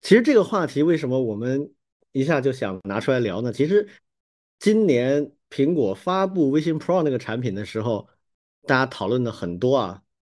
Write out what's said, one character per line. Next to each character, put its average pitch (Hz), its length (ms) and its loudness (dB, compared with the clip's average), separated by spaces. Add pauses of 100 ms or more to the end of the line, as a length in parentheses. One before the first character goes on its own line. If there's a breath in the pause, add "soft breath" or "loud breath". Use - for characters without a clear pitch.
其 - 140 6
实 240 80 6
这 285 100 4
个 214 100 6
话 180 220 0
题 143 160 -2
为 160 160 2
什 135 100 -4
么 131 140 0
我 110 140 -2
们 131 360 -4 (400)
一 135 140 -2
下 151 160 0
就 135 100 0
想 101 320 -6
拿 98 160 -4
出 127 120 -2
来 127 100 2
聊 101 200 -2
呢？ 120 120 -4
其 139 120 0
实 202 220 2 (720 loud breath)
今 214 260 4
年 139 460 2 (180)
苹 143 240 0
果 117 200 0
发 190 340 -2
布 180 220 2
微 147 100 2
信 156 180 -2
Pro 175 260 0
那 151 60 0
个 127 80 -2
产 117 220 -6
品 123 160 -4
的 104 100 -6
时 110 160 -6
候， 110 280 -4 (580 soft breath)
大 135 100 4
家 131 80 2
讨 127 220 -8
论 123 160 0
的 117 80 -4
很 87 260 -8
多 127 200 2
啊， 95 240 -4 (240)